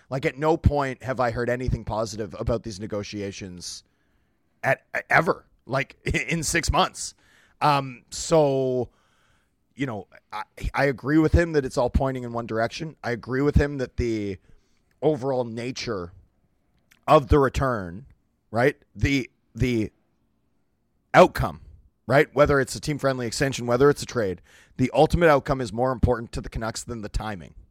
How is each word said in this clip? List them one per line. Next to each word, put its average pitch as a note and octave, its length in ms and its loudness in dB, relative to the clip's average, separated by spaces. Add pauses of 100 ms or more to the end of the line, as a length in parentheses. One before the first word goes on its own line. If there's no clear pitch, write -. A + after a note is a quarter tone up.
Like, C3 160 -4
at C3+ 140 -4
no D#3 180 2
point C#3 460 0
have B2 160 -6
I A#2+ 140 0
heard A#2+ 180 -2
anything B2 340 -4
positive G#2+ 540 -6
about A2+ 240 -4
these G#2 160 -12
negotiations G2+ 1040 -10 (800)
at, C3+ 200 -2 (280)
ever, D#3+ 340 2 (220)
like, C3 340 -6
<laughs> C#3 280 -4
in D#3 160 -4
six - 260 -2
months. - 440 0 (460)
Um, C3+ 500 0
so, C3+ 800 2 (840)
you C3+ 120 -6
know, G#2+ 200 -8 (260)
I, G#2+ 100 -8 (300)
I C3 120 2
agree C#3 340 2
with D#3 140 4
him E3+ 220 4
that C#3+ 100 2
it's B2+ 120 -8
all B2 140 2
pointing C3 320 -2
in A#2+ 100 -10
one A#2 140 -6
direction. A2+ 560 -4
I A#2 80 -4
agree B2 320 -2
with C#3+ 140 4
him C#3+ 220 2
that B2+ 180 -6
the G#2+ 420 -2 (640)
overall C3+ 420 0
nature A2+ 680 -8 (960)
of C#3+ 180 6
the D3 140 4
return, A#2 680 -2 (460)
right? B2 240 2 (180)
The, C#3 340 0 (240)
the A#2 380 0 (1200)
outcome, C3 480 4 (460)
right? C#3+ 280 4
Whether C#3+ 260 4
it's A#2+ 160 -4
a G#2 40 -12
team-friendly C3+ 460 -4
extension, A#2+ 400 -4
whether B2 240 6
it's - 120 0
a - 40 -8
trade, F#2+ 360 -4 (340)
the B2+ 180 0
ultimate D#3 340 6
outcome C#3 320 2
is G#2+ 140 -8
more B2+ 180 0
important A#2 400 -2
to - 80 -8
the G2+ 80 -12
Canucks A2+ 360 -8
than A#2 180 -10
the G#2 80 -8
timing, G2+ 440 -8 (160)